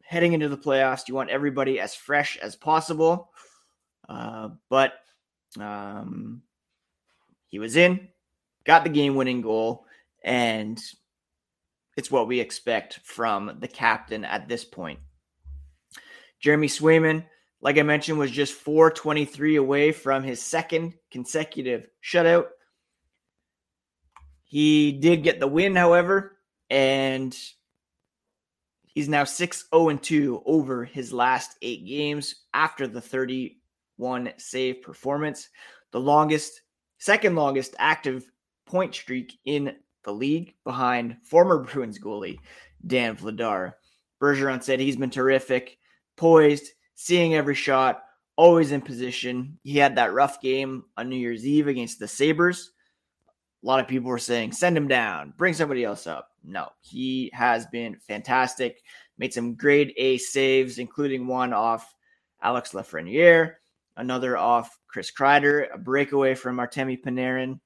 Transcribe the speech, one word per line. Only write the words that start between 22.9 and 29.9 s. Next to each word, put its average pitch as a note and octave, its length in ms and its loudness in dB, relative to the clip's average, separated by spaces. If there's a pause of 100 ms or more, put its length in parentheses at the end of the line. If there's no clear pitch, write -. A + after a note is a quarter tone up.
He D3+ 500 2
did D#3 300 2
get D#3+ 160 0
the E3 80 0
win, F#3 300 2
however, F3+ 640 4 (300)
and C3+ 680 0 (1500)
he's D3 220 -6
now D3 160 2
six - 480 -6
oh D#3+ 160 6
and D3 140 -2